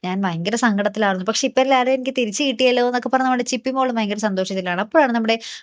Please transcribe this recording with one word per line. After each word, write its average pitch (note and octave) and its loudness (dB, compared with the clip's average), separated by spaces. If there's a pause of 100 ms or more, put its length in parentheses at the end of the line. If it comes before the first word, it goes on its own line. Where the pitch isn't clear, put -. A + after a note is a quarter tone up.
ഞാൻ F#3 -2
ഭയങ്കര F3+ -2
സങ്കടത്തിലായിരുന്നു, G3+ 0
പക്ഷെ A3 -2
ഇപ്പൊ C4 2
എല്ലാവരും C4 2
എനിക്ക് C4 -2
തിരിച്ചു A#3 -2
കിട്ടിയല്ലോ" B3 2
എന്നൊക്കെ B3 -2
പറഞ്ഞ് C4 0
നമ്മുടെ B3+ 0
ചിപ്പി B3+ -4
മോള് C4 0
ഭയങ്കര G#3+ -2
സന്തോഷത്തിലാണ്. F#3+ -2
അപ്പോഴാണ് C4 4
നമ്മുടെ, A3+ 0 (240)